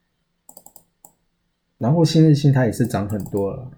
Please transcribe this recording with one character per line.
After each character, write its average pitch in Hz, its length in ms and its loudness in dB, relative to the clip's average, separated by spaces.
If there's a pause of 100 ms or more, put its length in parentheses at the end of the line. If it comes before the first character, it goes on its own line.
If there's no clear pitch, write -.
(1800)
然 123 140 -2
后 170 120 2
新 160 180 4
日 156 100 6
兴 139 200 2
它 131 120 0
也 - 60 -2
是 117 160 -4
涨 98 220 -6
很 104 160 -6
多 98 260 -4
了， - 260 -14